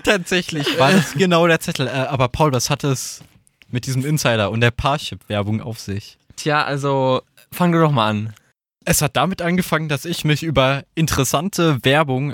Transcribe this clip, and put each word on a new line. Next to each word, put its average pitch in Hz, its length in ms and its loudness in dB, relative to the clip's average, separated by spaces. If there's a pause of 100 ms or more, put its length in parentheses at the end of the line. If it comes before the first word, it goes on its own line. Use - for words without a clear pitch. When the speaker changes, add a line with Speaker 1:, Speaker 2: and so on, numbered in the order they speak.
Speaker 1:
Tatsächlich 180 760 0
war 139 140 6
das 147 200 2
genau 175 340 4
der 165 120 4
Zettel. 143 280 -4
Äh, - 40 -6
aber 131 380 -2
Paul, 151 240 2
was 123 180 -2
hat 139 120 -2
es - 400 -4 (460)
mit 120 160 -6
diesem 127 180 -4
Insider 120 460 0
und 113 120 -2
der 120 100 4
Parship-Werbung 104 880 -4
auf 113 180 -12
sich? - 380 -10 (200)
Speaker 2:
Tja, 151 260 -2
also, 135 580 0 (300)
fang 175 200 2
du 165 80 2
doch 156 120 4
mal 113 180 2
an. 107 240 -4 (520)
Speaker 1:
Es - 180 0
hat 143 120 -4
damit 165 280 0
angefangen, 170 460 -2
dass 147 160 -4
ich 170 200 -6
mich 151 160 2
über 139 420 0 (120)
interessante 156 920 0
Werbung 139 480 2